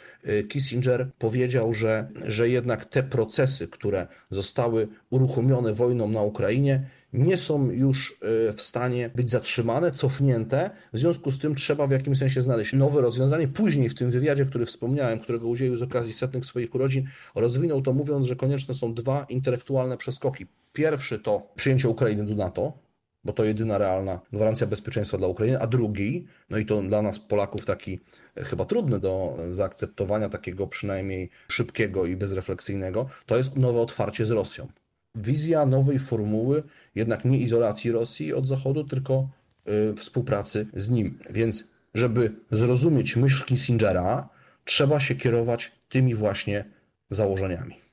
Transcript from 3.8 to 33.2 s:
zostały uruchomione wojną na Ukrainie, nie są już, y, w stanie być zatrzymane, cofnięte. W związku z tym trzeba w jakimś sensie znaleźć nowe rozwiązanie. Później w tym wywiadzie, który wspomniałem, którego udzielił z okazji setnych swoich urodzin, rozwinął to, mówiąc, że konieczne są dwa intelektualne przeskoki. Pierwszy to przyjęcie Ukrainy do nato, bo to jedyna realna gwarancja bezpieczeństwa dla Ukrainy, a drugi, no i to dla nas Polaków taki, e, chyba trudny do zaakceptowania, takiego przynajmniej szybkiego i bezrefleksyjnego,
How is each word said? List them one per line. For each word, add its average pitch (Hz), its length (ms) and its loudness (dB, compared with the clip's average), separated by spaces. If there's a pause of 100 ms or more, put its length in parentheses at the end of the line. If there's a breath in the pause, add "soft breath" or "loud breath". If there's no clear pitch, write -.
zostały 110 580 0 (220 loud breath)
uruchomione 127 640 2
wojną 117 360 2
na 110 140 0
Ukrainie, 131 680 2 (220 loud breath)
nie 175 260 4
są 143 320 0
już, 131 480 0 (320)
y, - 20 -2
w 107 100 -8
stanie 123 520 -2
być 123 160 0
zatrzymane, 123 640 0
cofnięte. 135 800 0 (220 loud breath)
W 107 60 -4
związku 160 320 0
z 135 80 -2
tym 151 160 -2
trzeba 143 320 0
w 135 40 2
jakimś 135 280 2
sensie 131 240 2
znaleźć 117 300 0
nowe 139 280 4
rozwiązanie. 131 480 2
Później 143 400 2
w - 60 -4
tym 123 160 0
wywiadzie, 139 340 2
który 120 220 -2
wspomniałem, 120 540 -2
którego 117 280 -4
udzielił 123 280 0
z 117 60 -4
okazji 123 300 -2
setnych 127 320 -4
swoich 120 300 -6
urodzin, 131 340 0 (260 loud breath)
rozwinął 135 480 2
to, 131 100 0
mówiąc, 139 340 0
że 123 100 -2
konieczne 135 380 -2
są 117 200 -4
dwa 135 340 -2
intelektualne 127 680 -2
przeskoki. 135 500 -6 (260)
Pierwszy 143 460 -2
to 104 380 -2
przyjęcie 131 320 4
Ukrainy 107 380 0
do 104 80 -2
nato, 101 380 -2 (520)
bo 104 80 -4
to 110 120 2
jedyna 107 340 0
realna 95 420 0 (120)
gwarancja 110 340 2
bezpieczeństwa 101 520 -4
dla 95 80 0
Ukrainy, 107 340 0
a 117 60 0
drugi, 113 600 0 (240 loud breath)
no 107 80 -2
i 107 80 -2
to 107 160 2
dla 104 200 2
nas 104 160 -2
Polaków 104 480 -2
taki, 95 340 -4 (360 soft breath)
e, - 80 -10
chyba - 200 -4
trudny 151 360 0
do 92 380 -2 (120)
zaakceptowania, 98 800 -2
takiego 92 380 -8
przynajmniej 95 640 -6 (180 soft breath)
szybkiego 98 580 -2
i 90 100 -2
bezrefleksyjnego, 98 920 -4 (180 loud breath)